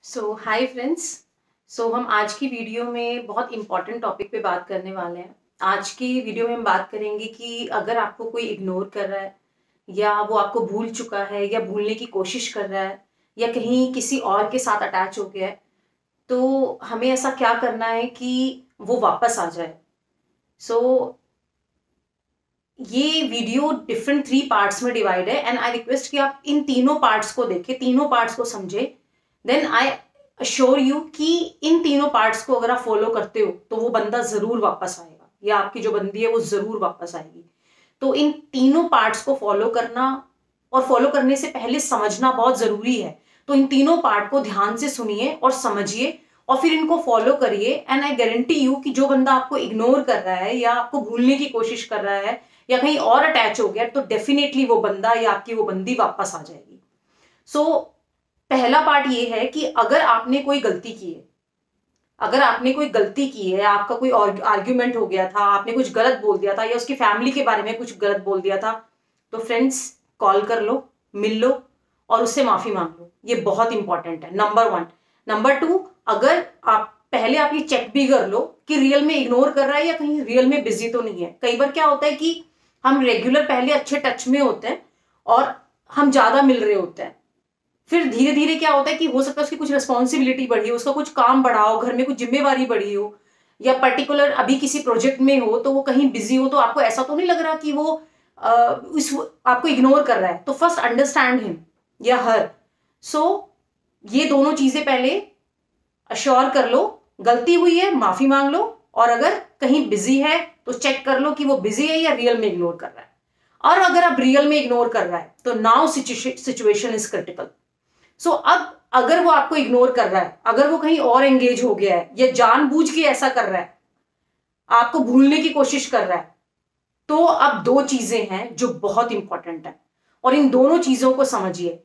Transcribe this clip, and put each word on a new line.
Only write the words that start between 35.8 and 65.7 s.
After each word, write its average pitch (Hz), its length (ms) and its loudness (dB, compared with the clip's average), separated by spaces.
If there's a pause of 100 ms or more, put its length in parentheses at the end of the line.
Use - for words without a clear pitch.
बंदी 202 300 -4
है, 226 100 0
वो 233 80 0
ज़रूर 208 380 -4
वापस 175 380 -6
आएगी। 160 360 -18 (500)
तो 262 120 0
इन 294 180 2
तीनों 277 520 2
parts 220 400 0
को 269 120 0
फॉलो 208 340 -2
करना 240 600 -4 (440)
और 262 80 4
फॉलो 262 280 2
करने 269 260 2
से 302 120 -6
पहले 247 320 -4
समझना 254 520 0
बहुत 247 260 2
ज़रूरी 220 440 -2
है। - 200 -12 (260)
तो 285 60 0
इन 269 140 4
तीनों 277 300 4
part 208 340 0
को - 80 2
ध्यान 208 380 -2
से 277 120 -4
सुनिए 226 540 -4
और 262 80 4
समझिए 220 720 -4 (280)
और 262 80 4
फिर 311 160 2
इनको 320 240 0
फॉलो 240 360 2
करिए। 226 580 -2
And 277 120 0
I 277 80 -2
guarantee 254 580 0
you 277 140 -2
कि 285 60 -4
जो 262 180 0
बंदा 269 260 4
आपको 262 240 0
ignore 233 440 2
कर 240 200 0
रहा 185 140 -4
है 208 220 -4
या 240 160 0
आपको 247 280 -4
भूलने 240 340 2
की 277 100 -4
कोशिश 226 400 -6
कर 208 160 -6
रहा 202 140 -2
है 208 260 -6 (280)
या 254 80 2
कहीं 285 200 0
और 262 260 4
attach 240 380 0
हो 202 60 0
गया, 220 200 -4
तो 269 140 -4
definitely 277 680 0
वो 226 60 6
बंदा 202 360 0
या 226 200 2
आपकी 202 220 -6
वो 220 100 -2
बंदी 190 320 -4
वापस 196 400 -2
आ 160 60 -12
जाएगी। - 420 -20 (640)
So, 302 360 2 (640)
पहला 262 360 4
पार्ट 285 220 4
ये 240 180 0
है 226 200 -2
कि 294 200 -6
अगर 240 360 2
आपने 247 360 2
कोई 277 220 0
गलती 208 340 -4
की 180 200 -14
है, - 160 -20 (880)
अगर 220 220 0
आपने 254 320 2
कोई 294 160 -2
गलती 226 380 0
की 196 240 -6
है, 196 100 0
आपका 208 340 0
कोई 254 160 0
आर्ग-, 202 300 2
argument 240 540 0
हो 208 120 -2
गया 185 220 -2
था, 208 100 -4
आपने 202 340 0